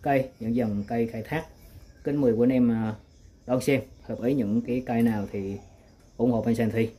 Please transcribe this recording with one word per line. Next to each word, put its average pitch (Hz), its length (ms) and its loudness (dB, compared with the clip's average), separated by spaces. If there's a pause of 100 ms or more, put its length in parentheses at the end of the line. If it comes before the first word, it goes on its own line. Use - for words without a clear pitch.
Cây, 139 280 0 (100)
những 117 160 -2
dòng 104 320 0
cây 117 200 -2
khai 220 160 -8
thác. - 220 -6 (580)
Kính 147 180 -2
mời 123 100 4
quý 113 120 4
anh 127 60 6
em, 123 220 4
à, 110 240 0 (500)
đón 127 160 0
xem, 135 200 2 (220)
hợp - 180 -8
ý 123 120 0
những 117 280 0
cái 127 240 -4
cây 117 160 0
nào 107 300 2
thì 101 260 -6 (600)
ủng 120 140 2
hộ 113 100 2
Bonsai 113 140 2
Trường 110 160 0
Thi. 113 280 0